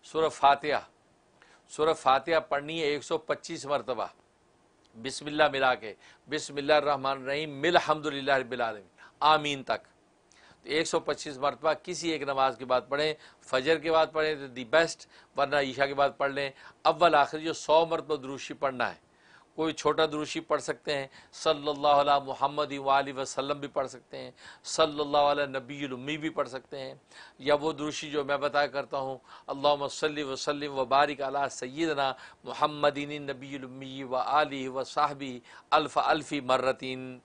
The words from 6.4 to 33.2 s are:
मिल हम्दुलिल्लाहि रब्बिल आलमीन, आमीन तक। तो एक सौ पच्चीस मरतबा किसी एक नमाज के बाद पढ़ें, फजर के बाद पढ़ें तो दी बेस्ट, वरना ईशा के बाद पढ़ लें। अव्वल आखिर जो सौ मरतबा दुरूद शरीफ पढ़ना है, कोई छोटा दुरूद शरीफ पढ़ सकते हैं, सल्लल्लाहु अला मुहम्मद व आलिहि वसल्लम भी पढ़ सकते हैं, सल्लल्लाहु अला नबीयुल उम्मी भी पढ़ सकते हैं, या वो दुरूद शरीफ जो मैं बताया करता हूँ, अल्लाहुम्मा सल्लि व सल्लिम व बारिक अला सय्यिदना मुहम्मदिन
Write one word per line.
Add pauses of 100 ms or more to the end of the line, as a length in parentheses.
मिल
हम्दुलिल्लाहि
रब्बिल
आलमीन, (340)
आमीन
तक। (840)
तो
एक
सौ
पच्चीस
मरतबा
किसी
एक
नमाज
के
बाद
पढ़ें, (280)
फजर
के
बाद
पढ़ें
तो
दी
बेस्ट, (280)
वरना
ईशा
के
बाद
पढ़
लें। (340)
अव्वल
आखिर
जो
सौ
मरतबा
दुरूद
शरीफ
पढ़ना
है, (580)
कोई
छोटा
दुरूद
शरीफ
पढ़
सकते
हैं, (260)
सल्लल्लाहु
अला
मुहम्मद
व
आलिहि
वसल्लम
भी
पढ़
सकते
हैं, (340)
सल्लल्लाहु
अला
नबीयुल
उम्मी
भी
पढ़
सकते
हैं, (400)
या
वो
दुरूद
शरीफ
जो
मैं
बताया
करता
हूँ, (280)
अल्लाहुम्मा
सल्लि
व
सल्लिम
व
बारिक
अला
सय्यिदना (380)
मुहम्मदिन